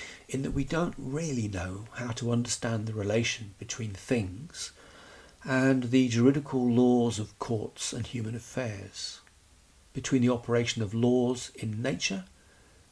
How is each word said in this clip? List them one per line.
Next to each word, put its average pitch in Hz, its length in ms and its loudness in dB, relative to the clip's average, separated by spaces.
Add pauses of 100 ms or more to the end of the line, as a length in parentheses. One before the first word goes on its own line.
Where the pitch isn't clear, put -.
(280)
in 135 140 -4
that 139 100 -2
we 139 140 0
don't 165 320 0
really 135 500 -2
know 95 460 -6
how 123 180 -6
to 117 220 -2
understand 117 520 0
the 110 80 -4
relation 107 640 0
between 113 340 -8
things 110 800 -4 (720)
and 131 400 4
the 127 240 4
juridical 127 600 4
laws 120 480 6
of 107 220 -8
courts - 540 -4
and 120 140 -4
human 113 280 -6
affairs, 107 840 -8 (720)
between 135 280 0
the 123 120 6
operation 117 480 0
of 101 120 -4
laws 123 600 2
in 110 260 -4
nature 185 440 -2 (680)